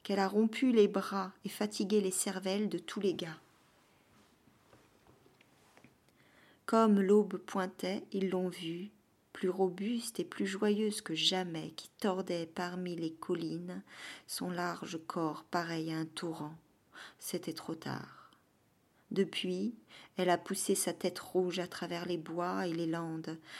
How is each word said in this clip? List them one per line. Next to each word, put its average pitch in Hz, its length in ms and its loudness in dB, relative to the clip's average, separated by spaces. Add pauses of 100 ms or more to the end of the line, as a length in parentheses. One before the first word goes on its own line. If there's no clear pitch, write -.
qu'elle 196 160 0
a 196 100 4
rompu 220 440 4
les 214 160 8
bras 190 420 -2 (140)
et 202 60 -6
fatigué 208 500 2
les 185 100 2
cervelles 190 600 0
de 170 80 -2
tous - 220 -8
les 190 120 2
gars. 160 260 -8 (3250)
Comme 220 380 8
l'aube 190 340 6
pointait, 185 760 -4
ils 190 200 0
l'ont 185 180 0
vue, 175 420 -6 (440)
plus 185 160 0
robuste 190 680 -2
et 180 60 -2
plus - 220 -4
joyeuse 208 560 0
que 165 120 -6
jamais, 165 600 0
qui - 220 -14
tordait 185 480 0
parmi 180 500 -4
les 165 160 -2
collines 175 680 -4 (440)
son - 240 -6
large 175 560 -4
corps 160 380 -2
pareil 165 480 -2
à 160 60 -2
un 160 80 -2
torrent. 160 500 -8 (640)
C'était - 340 -6
trop - 220 -8
tard. - 560 -10 (800)
Depuis, 185 640 0 (420)
elle 180 140 2
a 175 80 6
poussé 196 360 0
sa 190 200 0
tête 185 240 -2
rouge 180 400 0
à 175 80 -2
travers 175 400 -6
les 175 120 0
bois 175 480 -2
et 170 60 0
les 165 140 0
landes. 160 520 -4 (220)